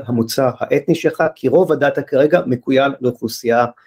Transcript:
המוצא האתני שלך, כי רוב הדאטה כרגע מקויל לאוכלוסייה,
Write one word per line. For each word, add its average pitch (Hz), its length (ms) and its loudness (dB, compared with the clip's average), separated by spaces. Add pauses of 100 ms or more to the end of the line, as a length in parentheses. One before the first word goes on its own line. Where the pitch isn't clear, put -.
המוצא 120 520 0
האתני 143 360 0
שלך, 160 300 -2 (100)
כי - 140 -4
רוב 160 240 2
הדאטה 139 300 0
כרגע 151 440 2
מקויל 135 540 0
לאוכלוסייה, 120 640 -2 (200)